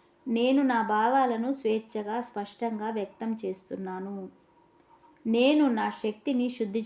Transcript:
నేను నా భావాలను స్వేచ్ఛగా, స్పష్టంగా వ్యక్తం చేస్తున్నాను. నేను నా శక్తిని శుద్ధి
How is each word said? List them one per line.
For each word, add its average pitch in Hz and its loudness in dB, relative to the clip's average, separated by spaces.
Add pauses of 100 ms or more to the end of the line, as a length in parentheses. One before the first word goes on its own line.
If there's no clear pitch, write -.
(280)
నేను 254 0
నా 240 0
భావాలను 233 -2
స్వేచ్ఛగా, 220 -6
స్పష్టంగా 214 -8
వ్యక్తం 220 -8
చేస్తున్నాను. 190 -10 (1000)
నేను 269 8
నా 214 0
శక్తిని 240 -2
శుద్ధి 220 -2